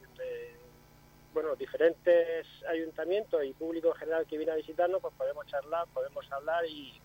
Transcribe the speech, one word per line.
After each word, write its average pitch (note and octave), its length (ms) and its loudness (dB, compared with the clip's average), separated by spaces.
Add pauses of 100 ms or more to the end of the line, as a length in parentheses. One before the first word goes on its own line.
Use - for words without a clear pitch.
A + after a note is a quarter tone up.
donde, A#4+ 540 -10 (760)
bueno, D#3 220 0
diferentes E3 880 4 (240)
ayuntamientos E3 760 0
y C3+ 80 -8
público E3 400 -2
en - 60 -8
general D#3+ 280 -2
que D#3 100 -6
viene D#3 140 0
a D#3+ 40 -2
visitarnos, F3 440 0
pues, E3+ 140 -6
podemos C#3+ 340 -6
charlar, D3+ 460 -4
podemos C#3 360 -6
hablar D#3+ 380 -2
y D3 380 -12